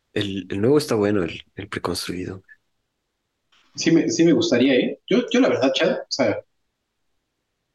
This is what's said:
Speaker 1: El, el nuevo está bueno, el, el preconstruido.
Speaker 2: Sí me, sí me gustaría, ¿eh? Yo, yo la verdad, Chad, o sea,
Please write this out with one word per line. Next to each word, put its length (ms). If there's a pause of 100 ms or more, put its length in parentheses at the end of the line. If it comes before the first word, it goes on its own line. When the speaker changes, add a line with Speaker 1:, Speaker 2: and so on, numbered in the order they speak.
(140)
Speaker 1:
El, 360
el 120
nuevo 160
está 160
bueno, 280
el, 200 (140)
el 120
preconstruido. 760 (1300)
Speaker 2:
Sí 160
me, 180
sí 160
me 80
gustaría, 440
¿eh? 320
Yo, 140 (100)
yo 80
la 80
verdad, 260
Chad, 200
o 140
sea, 360 (1300)